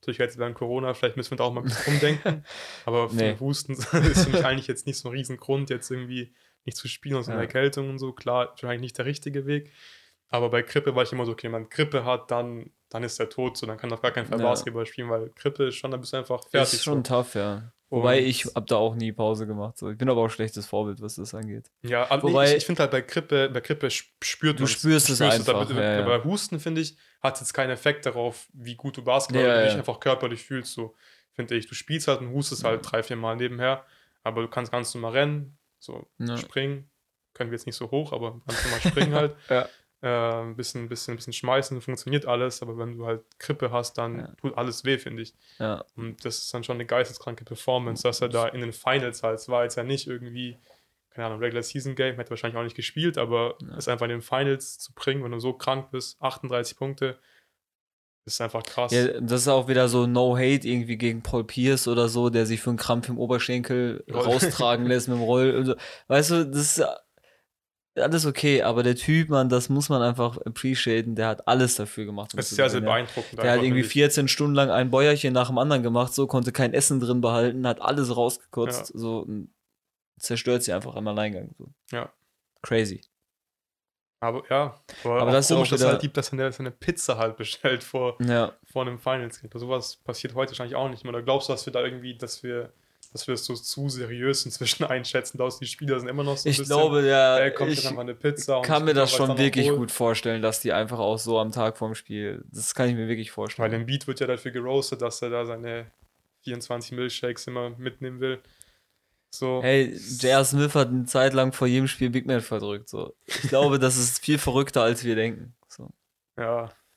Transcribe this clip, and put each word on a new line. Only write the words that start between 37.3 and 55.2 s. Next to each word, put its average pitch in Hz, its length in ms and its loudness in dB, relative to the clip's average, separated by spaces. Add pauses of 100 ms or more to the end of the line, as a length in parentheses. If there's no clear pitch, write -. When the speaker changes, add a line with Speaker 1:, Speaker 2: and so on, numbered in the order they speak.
Speaker 1:
Können 117 180 -6
wir 117 40 -6
jetzt 117 100 -10
nicht 113 100 -10
so 117 160 -8
hoch, 147 200 -2
aber 120 360 -8
ganz 120 160 -4
normal 117 160 -2
springen 151 340 2
Speaker 2:
<laughs> - 0 -
Speaker 1:
halt. 147 220 2 (120)
Speaker 2:
Ja. - 200 2 (340)
Speaker 1:
Äh, 117 400 0
ein 113 140 -10
bisschen, 120 320 -8
bisschen, 120 280 -8
bisschen 117 160 -12
schmeißen, 131 480 0
funktioniert 135 460 -4
alles, 123 360 -2
aber 117 140 -10
wenn 117 220 -8
du 117 80 -8
halt 113 160 -4 (160)
Grippe 139 320 -4
hast, 120 260 -4
dann 117 220 -4
Speaker 2:
Ja. 175 180 -14
Speaker 1:
tut - 220 -6
alles 120 260 -4
weh, 131 140 2
finde 117 240 -10
ich. 110 120 -16 (240)
Speaker 2:
Ja. 107 260 -4 (120)
Speaker 1:
Und 113 280 -12
das 117 140 -6
ist - 140 -10
dann 120 120 -6
schon 123 120 -4
eine 117 80 -6
geisteskranke 120 600 -2
Performance, 120 580 -2
dass 120 180 0
er 123 80 0
da 117 200 2
in 127 120 -6
den 117 140 -6
Finals 127 480 -2
halt, 113 160 0
es - 100 -16
war 123 140 2
jetzt 120 140 -2
ja 120 80 -4
nicht 135 220 -4
irgendwie, 123 520 -10 (500)
keine 117 200 -8
Ahnung, 110 100 -8
Regular 117 240 -2
Season 135 320 -6
Game, 131 220 0
hätte 120 120 -8
wahrscheinlich 117 300 -6
auch 117 40 -4
nicht 117 140 -8
gespielt, 156 400 -4
aber 117 460 0
Speaker 2:
Ja. - 160 -14
Speaker 1:
es 131 100 -8
einfach 120 160 -2
in 117 60 -2
den 117 100 -6
Finals 135 580 -2
zu - 140 -16
bringen, 135 320 -2